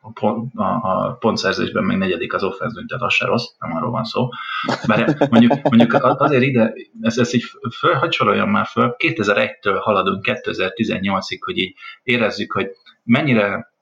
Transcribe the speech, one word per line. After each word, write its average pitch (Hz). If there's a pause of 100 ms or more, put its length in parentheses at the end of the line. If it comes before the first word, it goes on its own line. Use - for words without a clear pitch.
a 113
pon-, 113
a, 104
a 95
pontszerzésben 95
meg 95
negyedik 92
az 92
offenzünk, 87
tehát -
az -
se -
rossz, 117 (120)
nem 82
arról 85
van -
szó. - (580)
Bár 113 (140)
mondjuk, 120
mondjuk 117
a-, 139
azért 143
ide, 120 (280)
ezt, 113
ezt 120
így 120 (320)
föl, 165
hadd 151
soroljam 104
már 104
föl, 120
kétezer-egytől 104
haladunk 98
kétezer-tizennyolcig, 98
hogy -
így 92 (280)
érezzük, -
hogy 95 (320)
mennyire 113